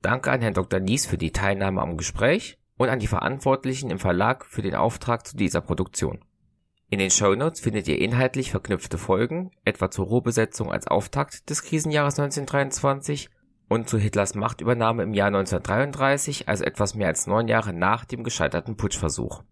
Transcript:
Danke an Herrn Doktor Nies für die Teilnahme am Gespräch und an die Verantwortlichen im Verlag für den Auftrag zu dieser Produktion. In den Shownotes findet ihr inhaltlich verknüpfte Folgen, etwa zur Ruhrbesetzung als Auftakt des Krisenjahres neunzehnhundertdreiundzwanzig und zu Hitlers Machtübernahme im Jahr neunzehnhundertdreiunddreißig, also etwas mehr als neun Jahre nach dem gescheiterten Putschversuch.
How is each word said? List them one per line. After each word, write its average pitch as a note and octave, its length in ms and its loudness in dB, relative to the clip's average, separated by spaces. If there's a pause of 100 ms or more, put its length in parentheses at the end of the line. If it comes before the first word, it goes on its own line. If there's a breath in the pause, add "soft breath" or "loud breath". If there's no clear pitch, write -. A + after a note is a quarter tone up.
Danke B2+ 300 0
an C3 100 2
Herrn A2 140 2
Doktor F#2 260 0
Nies G2+ 240 0
für - 140 -4
die D#2+ 140 -2
Teilnahme G2 500 0
am D#2+ 160 -4
Gespräch B2+ 580 0 (220)
und B2+ 100 4
an C3 120 0
die G#2 80 -2
Verantwortlichen C3 840 0
im F#2+ 80 -4
Verlag G2 480 2
für - 160 -8
den G2 140 -2
Auftrag A#2 500 0
zu - 100 -12
dieser F#2 240 2
Produktion. - 640 -4 (640)
In G2+ 120 0
den F#2+ 100 2
Shownotes G#2 500 2
findet G#2+ 260 -2
ihr D2+ 120 0
inhaltlich B2+ 520 0
verknüpfte - 460 -4
Folgen, B2 540 0 (120)
etwa - 280 0
zur F#2+ 160 -2
Ruhrbesetzung A2+ 680 0
als - 140 -4
Auftakt - 640 -2
des D3+ 140 -4
Krisenjahres D3+ 520 0
neunzehnhundertdreiundzwanzig C#3 1120 -2 (440)
und A2+ 160 0
zu A2+ 100 2
Hitlers G2+ 360 2
Machtübernahme A#2 720 0
im G#2 100 -2
Jahr G2+ 160 4
neunzehnhundertdreiunddreißig, C3+ 1160 0
also - 160 0
etwas - 320 -2
mehr G2+ 100 0
als E2 220 0
neun A2 180 2
Jahre A2 260 2
nach F#2 320 2
dem B2 200 -8
gescheiterten G2 520 -2
Putschversuch. - 760 -4